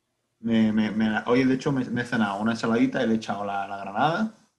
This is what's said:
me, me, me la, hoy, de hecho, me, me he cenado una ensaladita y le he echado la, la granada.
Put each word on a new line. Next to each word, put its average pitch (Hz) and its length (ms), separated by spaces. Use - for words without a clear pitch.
me, 113 300
me, 107 200
me 110 180
la, 107 180
hoy, 123 180
de 131 100
hecho, 135 160
me, 135 140
me 117 160
he 120 40
cenado 104 340
una 110 120
ensaladita 120 520
y 113 40
le 113 60
he 110 40
echado 101 260
la, 101 240
la 101 100
granada. 139 580